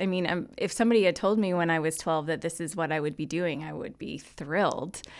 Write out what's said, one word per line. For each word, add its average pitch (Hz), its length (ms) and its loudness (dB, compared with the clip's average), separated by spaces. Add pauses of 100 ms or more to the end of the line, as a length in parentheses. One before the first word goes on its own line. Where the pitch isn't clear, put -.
I 190 60 0
mean, 180 220 0
um, 175 280 -2
if - 160 -2
somebody 226 320 4
had 175 100 4
told 208 240 2
me 190 160 2
when 170 160 2
I 165 80 4
was 160 180 0
twelve 156 300 0
that 160 140 -2
this 165 200 -6
is 160 140 -6
what 165 160 -2
I 156 80 0
would 147 180 -2
be 151 100 -4
doing, 156 360 -2
I 156 100 -10
would - 240 -8
be - 220 -10
thrilled, 160 840 -2 (180)